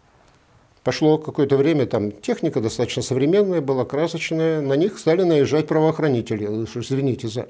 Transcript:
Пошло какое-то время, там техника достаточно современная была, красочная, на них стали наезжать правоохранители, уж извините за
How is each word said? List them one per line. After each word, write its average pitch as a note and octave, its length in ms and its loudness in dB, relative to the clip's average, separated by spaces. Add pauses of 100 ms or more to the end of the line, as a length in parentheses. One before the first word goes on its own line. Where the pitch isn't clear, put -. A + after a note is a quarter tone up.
(840)
Пошло D#3 340 2
какое-то C#3 380 0
время, C#3 300 2
там G#2 260 -2
техника - 480 -4
достаточно A2+ 420 -2
современная E3+ 600 0
была, C3 220 0
красочная, D#3+ 760 -2
на C#3 140 0
них F3 240 0
стали E3+ 240 2
наезжать D3+ 440 4
правоохранители, D#3 800 0
уж A2 300 -6
извините C3 520 -2
за A2 220 -6